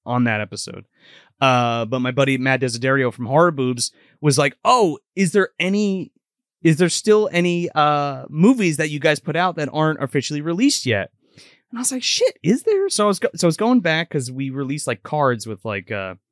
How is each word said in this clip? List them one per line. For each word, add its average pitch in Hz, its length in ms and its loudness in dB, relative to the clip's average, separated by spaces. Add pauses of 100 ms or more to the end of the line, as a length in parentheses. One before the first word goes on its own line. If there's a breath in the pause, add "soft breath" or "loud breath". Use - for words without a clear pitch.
on 123 200 0
that 107 160 -2
episode. 98 440 -12 (560 soft breath)
Uh, 120 440 2
but 123 140 -4
my 127 120 -2
buddy 135 260 0
Matt 131 240 0
Desiderio 127 520 0
from 123 140 -10
Horror 160 240 4
Boobs 127 400 -4 (280 soft breath)
was 143 180 2
like, 143 280 0
"Oh, 226 340 2 (160)
is 185 160 0
there 196 260 2
any, 190 540 -2 (500)
is 160 160 4
there 170 120 4
still 214 420 2
any, 175 420 0
uh, 143 540 0
movies 180 480 4
that 156 140 -2
you 147 100 -6
guys 151 220 2
put 156 160 -6
out 175 180 0
that 151 160 -4
aren't 156 320 0
officially 147 380 -4
released 175 440 0
yet?" 101 260 -2 (600 soft breath)
And 240 60 -12
I - 20 -6
was 254 140 -4
like, 254 100 -6
"Shit, - 400 0
is 226 200 2
there?" - 260 0
So 208 160 0
I - 20 4
was 202 120 0
go-, - 160 -2
so 175 120 2
I - 20 4
was 160 80 2
going 233 220 4
back 165 300 -2
'cause 131 200 -4
we 135 200 -6
released, 139 360 -6
like, 120 160 -6
cards 127 460 -2
with, 107 160 -10
like, 101 300 -8
uh, 95 220 -8 (160)